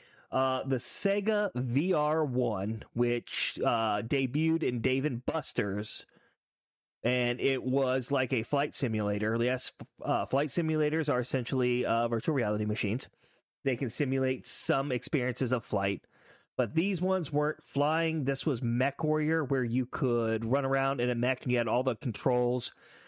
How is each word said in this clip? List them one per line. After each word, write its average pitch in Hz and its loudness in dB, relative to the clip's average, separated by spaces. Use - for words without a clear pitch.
Uh, 131 0
the 131 0
Sega 208 0
V 131 0
R 156 2
one, 113 -2
which, - -2
uh, 113 0
debuted 143 0
in 123 -2
Dave 131 0
and 127 -4
Buster's, 104 -4
and 123 0
it 131 0
was 131 0
like 131 0
a 117 0
flight 139 -2
simulator. 107 0
Yes, 123 -2
f-, - -12
uh, 117 0
flight 143 0
simulators 156 0
are 131 2
essentially, 123 0
uh, 117 2
virtual 117 0
reality 107 2
machines. 107 -2
They 131 2
can 123 -2
simulate 131 0
some 143 0
experiences 127 0
of 117 0
flight, 101 0
but 117 0
these 180 0
ones 185 0
weren't 147 0
flying. 160 0
This 135 -2
was 131 0
MechWarrior, 151 0
where 131 0
you 120 0
could 117 0
run 131 2
around 135 0
in 123 2
a 123 0
mech 123 0
and 123 0
you 120 4
had 117 0
all 120 2
the 127 0
controls 123 0